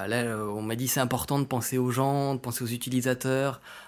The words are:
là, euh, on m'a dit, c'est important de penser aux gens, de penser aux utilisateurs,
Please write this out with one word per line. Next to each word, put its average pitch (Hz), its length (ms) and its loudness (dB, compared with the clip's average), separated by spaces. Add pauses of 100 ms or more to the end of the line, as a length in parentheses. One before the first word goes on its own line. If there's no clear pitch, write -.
là, 113 240 0
euh, 107 240 -2
on 104 140 -4
m'a 110 120 -2
dit, 123 140 0
c'est 135 100 0
important 131 400 2
de 139 60 2
penser 127 340 0
aux 127 140 2
gens, 139 420 2
de 123 60 -4
penser 123 240 -4
aux - 20 -2
utilisateurs, 127 920 0 (280)